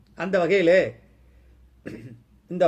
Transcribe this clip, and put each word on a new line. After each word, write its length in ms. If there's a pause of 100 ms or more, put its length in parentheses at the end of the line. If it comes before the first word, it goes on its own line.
(180)
அந்த 220
வகையிலே 400 (1700)
இந்த 160